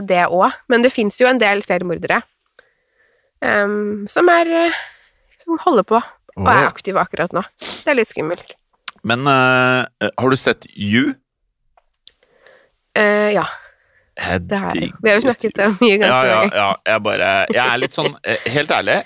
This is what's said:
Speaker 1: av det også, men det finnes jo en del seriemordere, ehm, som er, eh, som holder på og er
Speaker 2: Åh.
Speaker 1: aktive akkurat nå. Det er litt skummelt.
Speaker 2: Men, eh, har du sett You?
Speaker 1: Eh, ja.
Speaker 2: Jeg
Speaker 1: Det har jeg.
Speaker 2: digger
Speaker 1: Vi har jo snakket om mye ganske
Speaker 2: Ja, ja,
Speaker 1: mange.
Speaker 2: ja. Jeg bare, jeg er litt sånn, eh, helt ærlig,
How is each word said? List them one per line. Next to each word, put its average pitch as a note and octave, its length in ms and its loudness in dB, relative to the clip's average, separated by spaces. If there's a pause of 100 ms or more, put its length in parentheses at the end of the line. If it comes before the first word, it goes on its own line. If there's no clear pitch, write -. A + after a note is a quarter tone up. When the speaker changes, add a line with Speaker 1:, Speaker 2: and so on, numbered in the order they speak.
Speaker 1:
av G3 40 -12
det F3 220 2
også, G3 240 2 (160)
men A#3+ 160 4
det C4 80 2
finnes G#3 300 -2
jo B3+ 80 6
en B3+ 100 0
del G3+ 240 0
seriemordere, F3+ 560 -2 (1200)
ehm, G#3 720 -2
som F4 160 2
er, E4+ 240 2 (140)
eh, D#4+ 120 -4 (600)
som E4 240 -4
holder B3 240 2
på A3+ 140 2 (360)
og G2 140 -2
er F#3+ 140 4
Speaker 2:
Åh. - 20 -2
Speaker 1:
aktive F#3 320 -4
akkurat F3+ 320 -4
nå. F3+ 100 -4 (160)
Det - 320 -10
er C#4+ 60 0
litt A3 160 0
skummelt. D#3+ 400 -8 (560)
Speaker 2:
Men, B2 180 -2
eh, B2+ 920 2
har B2 120 0
du C3+ 60 4
sett - 300 -2 (100)
You? G#2 380 0 (1800)
Speaker 1:
Eh, G#3 360 2
ja. E3 100 0 (720)
Speaker 2:
Jeg F2 300 -4
Speaker 1:
Det G3+ 100 -4
har - 160 -6
jeg. - 80 -4
Speaker 2:
digger - 200 -8
Speaker 1:
Vi G#3+ 80 2
har G#3 100 4
jo C4 80 -2
snakket A3+ 340 -4
om G#3 180 0
mye G#3+ 180 4
ganske G3+ 100 2
Speaker 2:
Ja, B2+ 180 2
ja, A2 160 2
Speaker 1:
mange. G#2 140 -2
Speaker 2:
ja. G2+ 140 0 (160)
Jeg G#2+ 160 2
bare, G2 260 0 (260)
jeg A#2+ 80 2
er B2 160 0
litt C3+ 160 -4
sånn, D3 300 -4
eh, A2 120 -2 (140)
helt D3 200 0
ærlig, A2 360 0